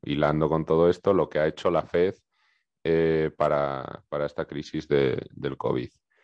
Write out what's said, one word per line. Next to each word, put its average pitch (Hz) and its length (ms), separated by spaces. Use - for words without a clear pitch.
hilando 76 440
con 80 180
todo 82 240
esto, 98 240
lo 85 160
que 76 100
ha 78 80
hecho 80 220
la 82 140
fed, 90 320
eh, 80 520
para, 71 720
para 73 180
esta 78 200
crisis 73 420
de, 69 440
del 69 260
covid. 64 320